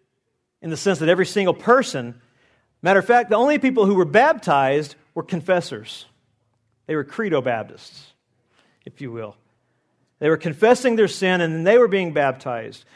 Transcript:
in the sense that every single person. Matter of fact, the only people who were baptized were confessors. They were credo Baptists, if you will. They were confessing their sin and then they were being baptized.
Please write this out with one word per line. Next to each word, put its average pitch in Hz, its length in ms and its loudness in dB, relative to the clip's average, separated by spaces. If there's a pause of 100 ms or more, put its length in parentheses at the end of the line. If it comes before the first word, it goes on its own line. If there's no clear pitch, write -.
(640)
in 165 80 -10
the 160 60 -6
sense 185 240 -2
that 156 80 0
every 175 180 4
single 190 280 -2
person. 143 680 0 (600)
Matter 190 180 2
of 190 80 0
fact, 240 240 2
the 214 60 2
only 277 220 2
people 254 280 0
who 202 80 2
were 185 100 2
baptized 151 880 0 (200)
were 165 80 -8
confessors. 165 840 -6 (800)
They 156 100 -4
were 143 80 -4
credo 156 380 -2
Baptists, - 720 -8 (720)
if - 140 -20
you 127 120 -12
will. 110 240 -12 (840)
They 151 100 2
were 165 60 2
confessing 226 600 2
their 208 120 4
sin 185 320 -2
and 160 120 -2
then 160 120 -4
they 208 120 4
were 240 120 4
being 180 240 -2
baptized. 131 720 -4 (120)